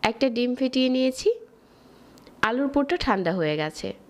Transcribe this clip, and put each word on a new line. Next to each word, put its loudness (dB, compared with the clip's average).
একটা 0
ডিম 0
ফেটিয়ে 2
নিয়েছি। 0
আলুর 0
পুরটা 2
ঠান্ডা 2
হয়ে 0
গেছে। -6